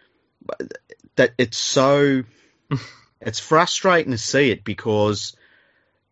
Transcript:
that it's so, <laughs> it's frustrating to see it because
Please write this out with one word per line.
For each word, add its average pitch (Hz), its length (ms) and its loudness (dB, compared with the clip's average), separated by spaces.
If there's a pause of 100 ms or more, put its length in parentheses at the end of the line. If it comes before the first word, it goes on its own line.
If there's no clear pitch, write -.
(1160)
that 127 200 4
it's 120 220 -2
so, 139 640 2 (480)
<laughs> - 500 -10
it's 110 200 -8
frustrating 170 720 2
to 113 60 -2
see 135 320 2
it - 140 -4
because 107 720 -2 (760)